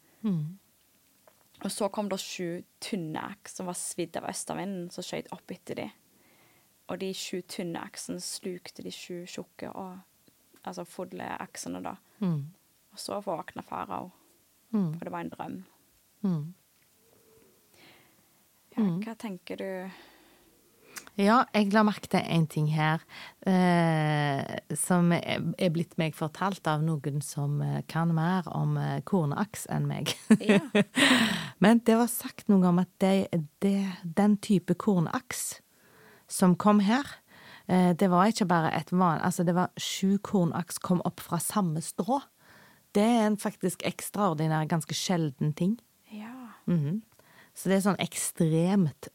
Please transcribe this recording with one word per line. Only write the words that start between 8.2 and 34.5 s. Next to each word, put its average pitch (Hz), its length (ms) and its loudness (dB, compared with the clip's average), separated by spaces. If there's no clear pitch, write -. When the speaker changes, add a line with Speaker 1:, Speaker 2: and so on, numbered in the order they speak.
Speaker 2:
de 185 80 -12
sju 180 340 -12
tjukke - 500 -12
og, 185 240 -14
altså, 180 200 -10
fodle 185 380 -12
aksene 180 440 -10
da. - 120 -8
Speaker 1:
Mm. 170 220 0
Speaker 2:
Og - 60 -18
så - 240 -8
våkna - 400 -8
farao, - 480 -8
Speaker 1:
Mm. 170 240 0
Speaker 2:
for 175 80 -12
det 175 60 -8
var 175 100 -8
en 170 80 -10
drøm. - 340 -12
Speaker 1:
Mm. 170 300 -2
Speaker 2:
Ja, 226 80 0
Speaker 1:
Mm. 185 200 0
Speaker 2:
hva 220 120 -10
tenker 190 420 -10
du? 190 340 -8
Speaker 1:
Ja, 214 280 4
jeg 208 200 2
la 220 100 6
merke 208 260 0
til 180 160 2
en 165 220 2
ting 151 260 -2
her, 156 260 2
eh, 160 1120 2
som 175 360 2
er, 165 480 -2
er 185 100 2
blitt 165 280 -4
meg 160 180 -2
fortalt 180 520 -4
av 151 140 2
noen 151 400 -2
som, 143 400 -4
eh, 143 260 -2
kan 165 280 0
mer 175 320 0
om, 151 300 -2
eh, 143 240 -4
kornaks 160 680 -2
enn 147 180 -2
meg. - 280 -4
Speaker 2:
Ja. 214 200 4
Speaker 1:
<laughs> 220 840 2
Men 226 200 6
det 226 180 4
var 240 100 4
sagt - 420 -6
noe 190 160 8
om 175 140 6
at 180 100 0
det, 190 280 2
det, 196 340 0
den 208 220 6
type 185 380 2